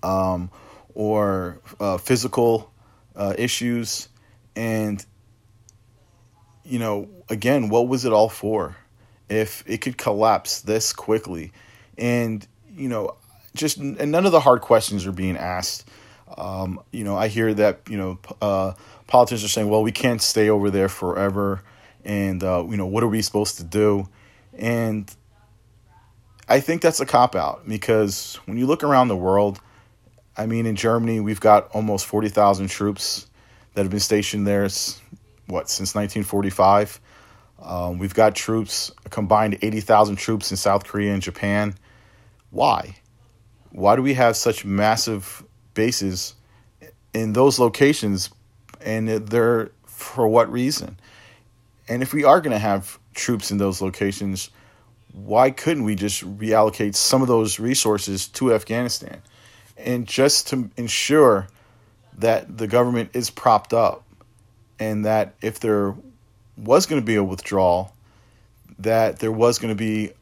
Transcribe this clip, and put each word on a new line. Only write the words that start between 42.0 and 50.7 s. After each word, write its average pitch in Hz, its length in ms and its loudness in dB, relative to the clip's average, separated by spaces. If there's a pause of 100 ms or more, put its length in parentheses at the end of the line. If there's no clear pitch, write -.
Why? - 460 0 (760)
Why 101 260 4
do 131 60 0
we 135 120 2
have 120 220 4
such - 280 -2
massive 104 800 -2 (300)
bases 101 600 -2 (800)
in 110 180 -2
those 127 280 4
locations, 117 720 2 (540)
and 110 240 -4
they're, 110 600 0 (160)
for - 400 -4
what 110 240 4
reason? 123 480 -4 (880)